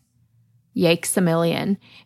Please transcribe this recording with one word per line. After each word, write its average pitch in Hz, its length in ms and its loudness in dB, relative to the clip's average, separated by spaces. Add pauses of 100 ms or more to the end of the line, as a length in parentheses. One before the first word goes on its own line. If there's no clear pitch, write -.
(760)
Yikes 170 400 0
a 202 60 2
million. 170 560 0 (280)